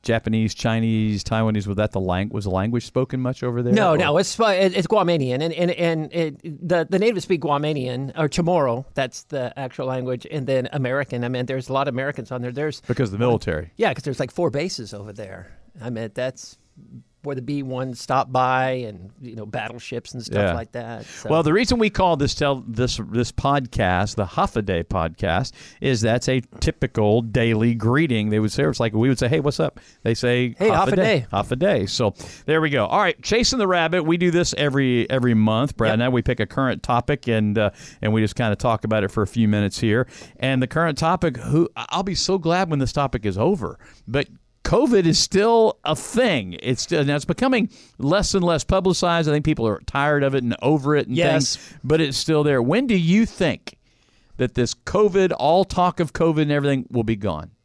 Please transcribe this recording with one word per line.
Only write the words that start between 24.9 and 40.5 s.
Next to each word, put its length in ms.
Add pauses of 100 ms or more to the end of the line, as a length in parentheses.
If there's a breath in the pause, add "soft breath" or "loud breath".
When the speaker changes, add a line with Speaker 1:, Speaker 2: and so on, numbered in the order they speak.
Speaker 1:
is 200
that's 280
a 120 (180)
typical 640
daily 500
greeting. 560
They 100
would 120
say, 140
it's 140
like 140
we 160
would 80
say, 100
"Hey, 120
what's 200
up?" 200 (240 loud breath)
They 100
say, 460
Speaker 2:
"Hey, 100
Speaker 1:
"Hoffa 200
Speaker 2:
Hoffa 80
Speaker 1:
Day. 240
Speaker 2:
Day." 120
Speaker 1:
Hoffa 240
Day." 300
So 260 (320 loud breath)
there 160
we 80
go. 160
All 140
right, 240
Chasing 340
the 100
Rabbit. 360
We 140
do 120
this 260
every, 540
every 240
month, 440
Brad 120
Speaker 2:
Yep. 60
Speaker 1:
and 80
I. 60
We 120
pick 180
a 60
current 380
topic 440
and, 300
uh, 140 (320 loud breath)
and 100
we 80
just 140
kinda 200
talk 280
about 200
it 60
for 140
a 40
few 200
minutes 320
here. 260 (340 loud breath)
And 220